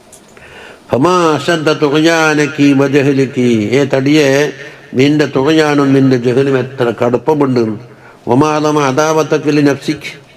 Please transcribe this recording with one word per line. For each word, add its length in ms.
ഫമാ 240
അശദ്ദ 340
തുഗ്യാനകി 840
വജഹ്ലികി, 720
ഏ 40
തടിയെ, 360
നിന്റെ 280
തുഗ്യാനും 600
നിന്റെ 200
ജഹലും 360
എത്ര 240
കടുപ്പമുണ്ട്. 600
വമാ 300
അദമ 200
അദാവതക 680
ലി 120
നഫ്സിക്, 420